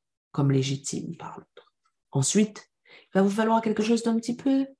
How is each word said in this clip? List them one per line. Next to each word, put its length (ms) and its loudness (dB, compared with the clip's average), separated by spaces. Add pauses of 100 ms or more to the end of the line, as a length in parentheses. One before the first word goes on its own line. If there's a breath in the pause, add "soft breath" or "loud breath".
(320)
comme 200 2
légitime 640 -2
par 220 -14
l'autre. 360 -20 (380)
Ensuite, 580 0 (160)
il 280 -20
va 80 4
vous 80 4
falloir 320 2
quelque 220 -2
chose 200 2
d'un 140 0
petit 180 -4
peu 320 0 (120)